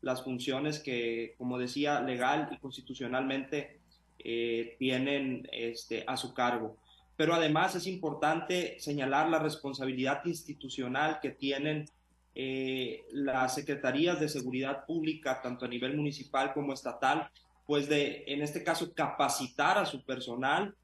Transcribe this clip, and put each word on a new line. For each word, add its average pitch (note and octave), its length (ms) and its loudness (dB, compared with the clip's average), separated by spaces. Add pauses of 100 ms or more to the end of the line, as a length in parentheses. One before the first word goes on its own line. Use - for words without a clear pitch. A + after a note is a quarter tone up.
las C3 220 -2
funciones C3+ 560 -2
que, A#2 580 -2
como B2 200 -2
decía, C#3 420 2
legal C3 520 2
y - 60 -10
constitucionalmente, C3+ 1200 -4 (400)
eh, A#2 600 0
tienen, C3 720 0
este, A#2 560 -4
a C3 80 -2
su A#2+ 180 -6
cargo. A#2+ 440 0 (400)
Pero D#3 160 6
además E3+ 420 4
es F3+ 100 -2
importante E3 960 0
señalar C#3+ 480 2
la D#3+ 120 6
responsabilidad C3 840 0
institucional C#3+ 960 -2
que C3 100 -2
tienen, D3 540 -2 (480)
eh, C3 760 -4
las C3 440 0
secretarías D3 640 2
de D3+ 100 2
seguridad B2+ 560 -2
pública, D#3 560 -2
tanto B2 240 -6
a - 20 -4
nivel B2 300 -2
municipal C#3+ 560 0
como C#3+ 180 -2
estatal, C3+ 580 0 (360)
pues C#3+ 240 2
de, C#3+ 380 2
en C#3+ 140 -2
este D3+ 220 -4
caso, E3 300 0
capacitar C#3+ 840 2
a F#3+ 80 4
su C#3 200 -6
personal C3 800 0